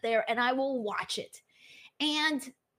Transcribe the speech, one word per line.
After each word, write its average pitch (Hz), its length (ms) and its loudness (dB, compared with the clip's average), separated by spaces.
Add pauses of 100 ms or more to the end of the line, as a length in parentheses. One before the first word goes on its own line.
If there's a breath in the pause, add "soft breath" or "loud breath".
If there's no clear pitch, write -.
there 226 260 2
and 233 100 0
I 247 120 4
will 262 320 0
watch 202 340 -4
it. - 240 -10 (580 loud breath)
And 302 480 0 (320)